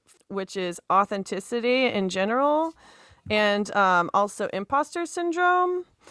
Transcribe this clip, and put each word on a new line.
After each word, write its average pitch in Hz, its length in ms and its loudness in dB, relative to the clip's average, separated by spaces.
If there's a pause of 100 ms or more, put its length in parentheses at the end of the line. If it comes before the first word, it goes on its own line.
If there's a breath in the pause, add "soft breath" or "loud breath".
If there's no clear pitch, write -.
(280)
which 196 280 -8
is 180 240 -4 (100)
authenticity 208 960 0
in 190 220 0
general 277 640 0 (580 soft breath)
and, 208 460 2
um, 185 380 4
also 202 380 0
imposter 285 520 -4
syndrome. 359 800 0 (260 soft breath)